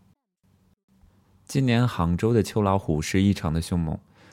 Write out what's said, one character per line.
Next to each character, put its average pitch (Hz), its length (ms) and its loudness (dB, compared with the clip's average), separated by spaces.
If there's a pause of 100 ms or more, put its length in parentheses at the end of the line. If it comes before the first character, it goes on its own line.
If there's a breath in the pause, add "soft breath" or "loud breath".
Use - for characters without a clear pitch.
(1400)
今 139 220 -2
年 120 200 2
杭 87 300 0
州 113 160 0
的 110 100 4
秋 107 200 -2
老 98 160 2
虎 78 240 -2
是 - 180 0
异 98 140 4
常 80 180 -4
的 82 80 0
凶 87 180 -4
猛， 78 200 -4 (340 soft breath)